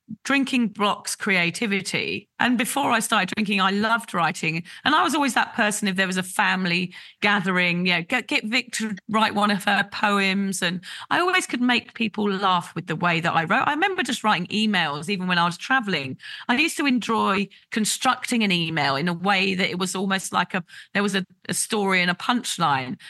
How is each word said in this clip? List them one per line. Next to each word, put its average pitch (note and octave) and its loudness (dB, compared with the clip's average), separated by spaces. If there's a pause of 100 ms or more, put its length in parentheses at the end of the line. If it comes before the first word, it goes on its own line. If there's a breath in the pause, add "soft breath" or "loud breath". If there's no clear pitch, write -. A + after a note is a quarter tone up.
(240)
drinking C4 2
blocks - -2
creativity. F#3 -2 (120)
And B3 2
before C4+ 0
I A#3 2
started F#3 0
drinking, G3+ 0
I F#3+ 4
loved G#3+ 0
writing. E3 -2 (200 loud breath)
And D4 2
I E4+ 4
was D#4 0
always C#4 2
that - 0
person, G#3 0
if F#3 -2
there F#3+ 4
was F#3 -2
a F#3 0
family F#3 0 (260 loud breath)
gathering, F3+ 2
you F#3 2
know, E3+ 0
get, A#3+ -2
get C#4+ -2
Vic A#3 -2
to G#3+ -4 (120)
write G#3+ 0
one G#3 2
of G3 -2
her G3 2
poems. G3 0
And F3+ -2 (280 loud breath)
I C#4+ 4
always F4+ 2
could B3 -4
make B3 0
people G#3+ -2
laugh F#3+ 0
with D#3+ -8
the D#3 -2
way E3+ 0
that D#3+ 0
I E3 2
wrote. G3+ 2
I C#4+ 2
remember F#4 0
just C#4+ -4
writing F3+ 2
emails, F3 0
even F#3 -2
when F3+ 2
I E3+ 4
was E3+ -2
traveling. F3+ -2 (300 loud breath)
I B3 2
used D4+ 0
to D4 0
enjoy G#3 2 (220 loud breath)
constructing A#3 0
an G3+ 2
email D#3+ 0
in D3 0
a F3 0
way F#3+ 2
that F#3 0
it - -4
was F#3 -2
almost F#3+ -2
like F3+ 0
a, F3+ -2 (320 loud breath)
there G3+ 2
was G3+ 0
a, F#3+ 0 (240)
a - -2
story F#3+ 0
and F3 2
a F3 2
punchline. D3+ -2 (100)